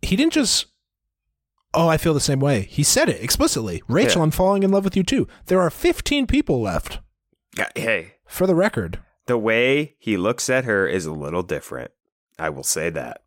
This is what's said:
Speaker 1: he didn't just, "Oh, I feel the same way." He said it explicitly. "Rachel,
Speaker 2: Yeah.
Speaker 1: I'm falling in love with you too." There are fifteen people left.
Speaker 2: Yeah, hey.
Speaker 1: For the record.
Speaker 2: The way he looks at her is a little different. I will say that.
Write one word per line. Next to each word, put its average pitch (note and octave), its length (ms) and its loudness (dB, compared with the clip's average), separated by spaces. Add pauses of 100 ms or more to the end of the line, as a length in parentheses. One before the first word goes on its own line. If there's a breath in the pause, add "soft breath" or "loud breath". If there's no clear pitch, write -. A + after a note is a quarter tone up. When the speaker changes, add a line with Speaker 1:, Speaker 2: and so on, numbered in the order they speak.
Speaker 1:
he - 140 -2
didn't D4+ 180 2
just, - 340 0 (1040)
"Oh, E3 160 4
I D#3+ 80 4
feel D#3+ 160 0
the D3 80 2
same C#3 180 0
way." C3+ 300 2
He - 140 -2
said C#4 260 2
it - 140 -4
explicitly. A#2 640 -2
"Rachel, C#3+ 300 4
Speaker 2:
Yeah. E3 60 2
Speaker 1:
I'm D#3 60 2
falling G3 320 2
in F#3+ 80 2
love G3 140 2
with G3 100 -2
you F#3+ 80 2
too." B3+ 240 0 (200 loud breath)
There F#3 140 4
are E3+ 100 2
fifteen D4 560 0
people D3+ 340 0
left. F2+ 380 -4 (580)
Speaker 2:
Yeah, G#2 180 -4
hey. F#2+ 380 -4 (140)
Speaker 1:
For - 180 -2
the F#3 100 4
record. A#2+ 440 -2 (260)
Speaker 2:
The A#2+ 120 0
way B2 600 2
he G#2+ 180 0
looks G#2 320 0
at B2+ 160 0
her G2+ 220 2
is E2+ 200 -2
a D2+ 60 -6
little D2+ 300 -6
different. C#2+ 480 -8 (460)
I D#2 120 -4
will C2+ 140 -10
say E2 280 -2
that. B1+ 360 -10